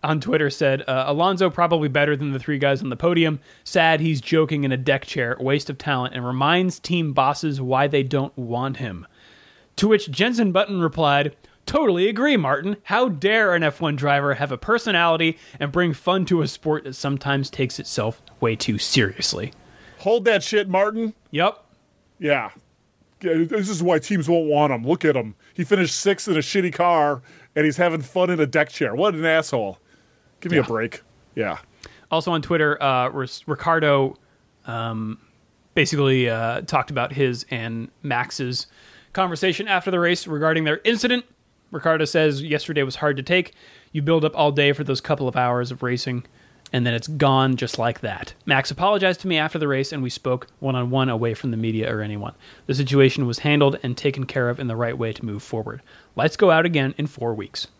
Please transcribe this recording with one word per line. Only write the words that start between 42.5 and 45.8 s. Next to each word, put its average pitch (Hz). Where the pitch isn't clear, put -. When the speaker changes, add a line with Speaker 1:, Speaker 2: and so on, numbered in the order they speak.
Speaker 1:
was 127
hard 147
to 135
take. 180
You 151
build 160
up 156
all 147
day 143
for 143
those 135
couple 139
of 123
hours 123
of 123